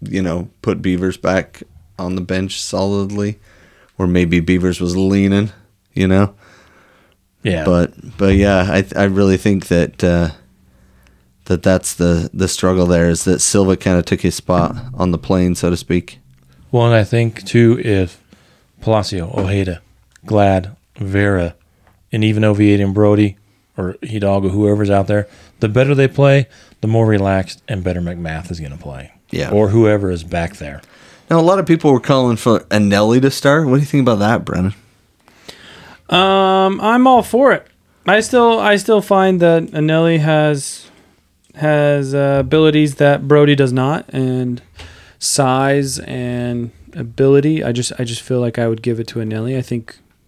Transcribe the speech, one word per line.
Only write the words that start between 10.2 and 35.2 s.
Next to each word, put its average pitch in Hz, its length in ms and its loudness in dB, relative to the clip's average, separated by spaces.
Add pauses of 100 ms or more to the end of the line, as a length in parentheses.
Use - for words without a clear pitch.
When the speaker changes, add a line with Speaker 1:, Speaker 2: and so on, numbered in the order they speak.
Speaker 1:
that 85 180 -2
that's 92 300 0
the, 87 400 0
the 90 140 -2
struggle 92 400 0
there, 85 220 2
is 82 160 -2
that 92 140 0
Silva 95 380 0
kinda 90 240 0
took 90 200 -2
his 87 140 -2
spot 87 400 -2 (200)
on 90 160 -2
the 82 60 -2
plane, 90 380 0
so 87 140 -2
to 87 80 -2
speak. - 420 -6 (520)
Speaker 2:
Well, 120 160 2
and 117 80 4
I 107 80 4
think, 117 420 -2
too, 120 380 4
if 95 380 -2 (600)
Palacio, 98 560 -2
Ojeda, 95 440 -4 (440)
Glad, 98 500 0 (220)
Vera, 98 580 -2 (560)
and 107 120 -2
even 107 200 0
Oviedo 104 400 4
and 98 100 -2
Brody, 104 440 2 (400)
or 92 240 -6
Hidalgo, 98 480 -2
whoever's 104 400 0
out 98 180 2
there, 104 200 -2 (320)
the 110 100 0
better 131 240 2
they 135 140 2
play, 139 400 2 (340)
the 107 60 -4
more 113 180 2
relaxed 98 600 -2
and 95 160 -6
better 90 180 -4
McMath 85 480 -8
is 85 100 -10
gonna 69 180 -14
play. 67 340 -18 (180)
Speaker 1:
Yeah. 71 220 -6
Speaker 2:
Or 104 180 2
whoever 104 420 2
is 82 120 -6
back 85 320 -6
there. 73 260 -16 (480)
Speaker 1:
Now, 165 100 2
a - 20 2
lot 185 180 4
of 160 80 -2
people 160 240 2
were 123 80 4
calling 127 380 0
for 110 240 0 (100)
Anelli 107 500 2
to 135 100 2
start. 147 360 0
What 127 80 2
do 139 60 4
you 143 40 0
think 143 160 0
about 120 180 2
that, 107 260 0
Brennan? 92 280 -2 (1400)